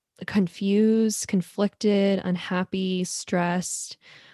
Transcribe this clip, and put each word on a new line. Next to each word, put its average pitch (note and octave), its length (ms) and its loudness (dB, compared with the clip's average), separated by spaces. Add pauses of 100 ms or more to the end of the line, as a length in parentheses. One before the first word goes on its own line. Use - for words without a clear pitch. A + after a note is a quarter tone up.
(260)
confused, G#3+ 1000 2
conflicted, G3 960 0
unhappy, F#3 800 -2
stressed. - 920 -4 (360)